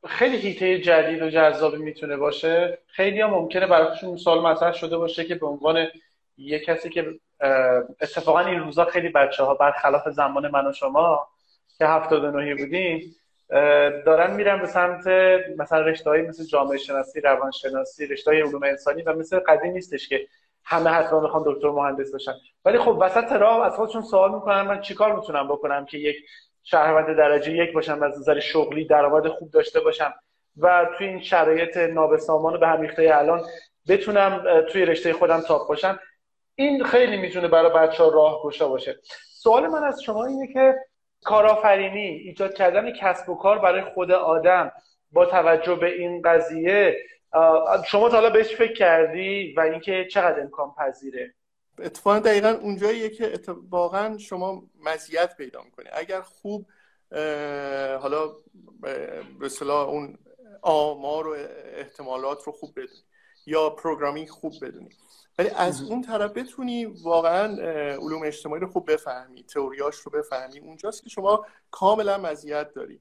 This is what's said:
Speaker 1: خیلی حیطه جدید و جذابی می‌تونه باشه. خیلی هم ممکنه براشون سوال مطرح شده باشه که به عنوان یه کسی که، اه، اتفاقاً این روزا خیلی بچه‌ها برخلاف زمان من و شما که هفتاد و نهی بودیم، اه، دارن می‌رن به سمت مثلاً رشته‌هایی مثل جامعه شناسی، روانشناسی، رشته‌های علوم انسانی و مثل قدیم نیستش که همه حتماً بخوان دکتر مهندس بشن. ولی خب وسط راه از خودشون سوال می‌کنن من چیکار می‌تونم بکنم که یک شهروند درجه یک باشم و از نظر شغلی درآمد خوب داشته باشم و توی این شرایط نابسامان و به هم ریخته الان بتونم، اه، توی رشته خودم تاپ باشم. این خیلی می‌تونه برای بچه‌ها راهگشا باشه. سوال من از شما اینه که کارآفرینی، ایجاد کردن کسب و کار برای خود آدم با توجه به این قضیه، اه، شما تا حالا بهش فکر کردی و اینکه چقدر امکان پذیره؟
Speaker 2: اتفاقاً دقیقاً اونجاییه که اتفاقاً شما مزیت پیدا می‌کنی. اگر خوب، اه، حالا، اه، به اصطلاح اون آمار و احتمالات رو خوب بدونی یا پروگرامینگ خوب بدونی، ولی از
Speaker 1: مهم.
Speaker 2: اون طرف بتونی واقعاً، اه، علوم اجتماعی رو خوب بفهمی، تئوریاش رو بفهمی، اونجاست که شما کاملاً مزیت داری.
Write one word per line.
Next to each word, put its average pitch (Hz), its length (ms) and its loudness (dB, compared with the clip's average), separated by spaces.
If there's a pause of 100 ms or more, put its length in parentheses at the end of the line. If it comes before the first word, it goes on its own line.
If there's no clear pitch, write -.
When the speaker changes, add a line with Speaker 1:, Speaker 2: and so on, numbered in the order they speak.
Speaker 1:
خیلی 262 300 0
حیطه 185 420 -2
جدید 160 440 2
و 160 80 -4
جذابی 151 460 2
می‌تونه 151 400 -10
باشه. 160 720 -2
خیلی 202 340 -2
هم 214 100 2
ممکنه 185 360 -2
براشون 175 500 2
سوال 165 240 2
مطرح 170 320 2
شده 165 240 -6
باشه 165 280 -4
که 170 100 -6
به 160 120 -8
عنوان 156 400 0 (500)
یه 143 220 -8
کسی 165 320 -4
که، 160 300 -8 (200)
اه، 131 420 2 (180)
اتفاقاً 160 400 0
این 180 200 -2
روزا 156 240 0
خیلی 170 240 -2
بچه‌ها 139 460 2
برخلاف 143 540 2
زمان 143 420 -2
من 139 160 0
و 139 60 -4
شما 147 560 0 (500)
که 160 80 2
هفتاد 156 380 2
و 147 60 -4
نهی 143 240 -4
بودیم، 160 640 -6 (340)
اه، 147 520 4
دارن 160 320 4
می‌رن 202 260 0
به 180 60 -6
سمت 175 400 -2 (520)
مثلاً 156 220 0
رشته‌هایی 156 420 0
مثل 165 220 -10
جامعه 139 340 0
شناسی، 135 420 -6
روانشناسی، 135 840 -2
رشته‌های 147 340 0
علوم 143 220 -2
انسانی 143 400 -2
و 160 100 -4
مثل 160 260 -2
قدیم 175 340 2
نیستش 180 360 -10
که 139 180 -4 (380)
همه 165 260 0
حتماً 156 300 2
بخوان 156 260 -2
دکتر 143 240 0
مهندس 139 440 -4
بشن. 135 200 -8 (300)
ولی 214 140 4
خب 233 220 2
وسط 190 320 2
راه 226 340 4
از 175 60 0
خودشون 220 300 -4
سوال 196 320 4
می‌کنن 202 280 0
من 196 180 -4
چیکار 208 360 0
می‌تونم 147 320 -4
بکنم 143 360 -4
که 147 140 -14
یک 147 180 -2 (500)
شهروند 160 500 4
درجه 147 360 4
یک 165 200 0
باشم 156 280 -2
و 147 40 0
از 143 140 -2
نظر 143 220 0
شغلی 156 440 -2
درآمد 151 440 4
خوب 160 220 -10
داشته 156 300 2
باشم 156 340 -2 (420)
و 175 300 4 (120)
توی 196 80 -6
این 185 160 -8
شرایط 165 540 2
نابسامان 160 800 0
و - 40 -4
به 165 100 4
هم 160 120 2
ریخته 156 380 2
الان 165 240 2 (460)
بتونم، 196 600 2
اه، 165 140 6
توی 185 220 0
رشته 165 280 0
خودم 165 280 2
تاپ 156 280 0
باشم. 185 300 -2 (560)
این 277 300 0
خیلی 240 320 4
می‌تونه 180 320 -4
برای 165 240 6
بچه‌ها 160 360 6
راهگشا 151 600 2
باشه. 131 320 -6 (420)
سوال 240 240 4
من 311 180 -2
از 277 180 -4
شما 220 240 -6
اینه 269 260 -8
که 262 220 6 (500)
کارآفرینی، 208 840 2
ایجاد 190 460 -8
کردن 196 360 2
کسب 190 380 -4
و 180 60 -6
کار 196 240 2
برای 190 240 2 (120)
خود 180 160 -2
آدم 160 600 2 (400)
با 175 140 6
توجه 170 480 2
به 175 120 -2
این 175 360 -6
قضیه، 165 760 2 (360)
اه، 160 540 4
شما 214 220 4
تا 233 60 2
حالا 226 160 6
بهش 220 240 2
فکر 226 180 0
کردی 180 840 2
و 165 40 0
اینکه 165 500 -2
چقدر 170 300 0
امکان 143 380 -8
پذیره؟ 135 560 -8 (440)
Speaker 2:
اتفاقاً 202 400 -2
دقیقاً 214 440 2
اونجاییه 208 460 -4
که 220 260 -8
اتفاقاً 180 880 -6
شما 190 420 -10 (220)
مزیت 160 520 -4
پیدا 127 260 -18
می‌کنی. - 300 -20
اگر 185 280 -8
خوب، 202 460 -14 (460)
اه، 143 840 -8
حالا، 139 300 -4
اه، 151 80 -10 (1080)
به 139 60 -10
اصطلاح 143 420 -4
اون 143 300 -10 (440)
آمار 151 680 -2
و 151 80 -10 (400)
احتمالات 139 680 -10
رو 147 100 -14
خوب 147 180 -18
بدونی - 340 -18 (420)
یا 156 240 -2
پروگرامینگ 151 580 -8
خوب - 240 -14 (100)
بدونی، - 260 -18 (500)
ولی 185 100 0
از 165 340 -4
Speaker 1:
مهم. 214 100 -12
Speaker 2:
اون 247 100 -8
طرف 208 280 -6
بتونی 240 540 -10
واقعاً، 170 800 -2
اه، 151 340 -8
علوم 156 260 -10
اجتماعی 151 380 -10
رو 185 60 -6
خوب 190 260 -4
بفهمی، 127 500 -8
تئوریاش 139 540 -8
رو - 160 -20
بفهمی، 139 460 -10
اونجاست 160 440 -16
که 233 80 -20
شما 208 360 -2 (240)
کاملاً 202 480 0
مزیت 147 540 -10
داری. - 280 -18